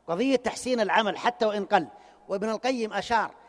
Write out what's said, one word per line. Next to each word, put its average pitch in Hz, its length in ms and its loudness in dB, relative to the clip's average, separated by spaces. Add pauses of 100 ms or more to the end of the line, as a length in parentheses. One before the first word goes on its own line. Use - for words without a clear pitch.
قضية 240 280 2
تحسين 240 440 -2
العمل 196 380 2
حتى 233 280 0
وإن 208 180 -2
قل. 175 240 2 (400)
وابن 196 200 -4
القيم 226 440 -2
أشار 202 420 0 (140)